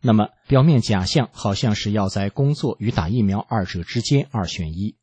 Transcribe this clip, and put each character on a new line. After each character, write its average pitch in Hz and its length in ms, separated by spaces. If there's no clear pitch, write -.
那 120 120
么 107 160
表 135 160
面 147 180
假 95 260
象 139 260
好 101 240
像 110 180
是 104 160
要 101 180
在 98 220
工 139 240
作 139 240
与 104 140
打 113 160
疫 120 120
苗 101 200
二 104 260
者 87 160
之 - 180
间 139 300
二 98 160
选 80 280
一。 98 280